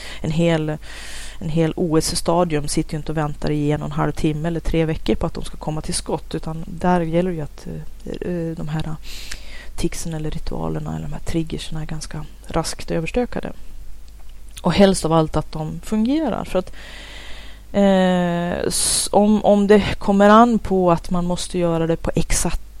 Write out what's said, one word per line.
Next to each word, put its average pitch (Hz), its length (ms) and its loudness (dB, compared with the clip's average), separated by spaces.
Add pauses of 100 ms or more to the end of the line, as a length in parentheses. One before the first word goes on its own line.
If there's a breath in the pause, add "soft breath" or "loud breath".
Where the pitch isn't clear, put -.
(200 loud breath)
en - 100 -2
hel, 156 460 2 (640 loud breath)
en 170 100 -6
hel 160 280 2
O 160 220 2
S-stadion 165 720 2
sitter - 240 -2
ju 165 40 -2
inte 151 160 -4
och 156 60 -4
väntar 151 320 -2
i 147 220 2
en 147 100 0
och 147 40 -4
en 147 60 -6
halv 151 200 0
timme 151 360 0
eller 165 120 -2
tre 160 240 2
veckor 160 300 0
på - 120 0
att - 80 -4
de - 100 -4
ska - 120 -6
komma 156 240 -6
till 175 140 -4
skott, - 400 -4
utan 160 320 -6
där 180 340 2
gäller 170 300 2
det 170 60 -4
ju 156 60 -4
att, - 240 -10
eh, - 640 -8
eh, 165 260 -4
de 160 120 -6
här, 156 180 -2
eh, 156 100 -4 (800 loud breath)
ticsen - 380 -2
eller 156 160 -4
ritualerna 160 600 -2
eller 160 160 -6
de 147 60 -6
här 156 80 -6
triggerserna 160 600 -4
är 156 40 -4
ganska 151 380 -6 (220)
raskt - 440 -4
överstökade. 170 600 -2 (1120)
Och 180 100 2
helst 190 320 6
av 160 80 2
allt 160 240 4
att 151 160 -2
de 160 300 -6
fungerar. 240 600 0
För - 140 -2
att, 185 140 -4 (1000 loud breath)
eh, 185 920 4
s-, - 460 0
om, 208 320 6
om 202 220 6
det 190 320 6
kommer 202 300 6
an 226 300 8
på 185 320 2
att 170 200 2
man 175 140 2
måste 175 340 -2
göra 165 280 2
det 165 100 2
på - 180 -2
exakt, - 460 2 (200)